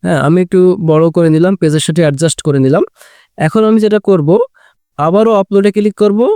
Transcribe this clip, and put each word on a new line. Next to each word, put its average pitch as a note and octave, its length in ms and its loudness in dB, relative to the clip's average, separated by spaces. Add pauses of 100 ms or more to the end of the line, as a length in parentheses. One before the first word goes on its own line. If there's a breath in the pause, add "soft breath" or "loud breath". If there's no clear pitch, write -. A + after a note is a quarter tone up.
হ্যাঁ, E3+ 220 -2
আমি E3+ 180 2
একটু F#3 160 0 (300)
বড় D#3 140 2 (120)
করে E3+ 180 2
নিলাম, E3+ 260 2
পেজের D3+ 260 0
সাথে E3+ 180 -2
অ্যাডজাস্ট D3 420 -2
করে C#3+ 180 0
নিলাম। D3 200 2 (600 soft breath)
এখন A3 220 0
আমি A3 160 2
যেটা G#3+ 140 0 (100)
করব, D#3+ 200 2 (800 soft breath)
আবারও G#3+ 340 2
আপলোডে G3+ 360 0
ক্লিক G#3 260 -2
করব। G#3 180 0 (160)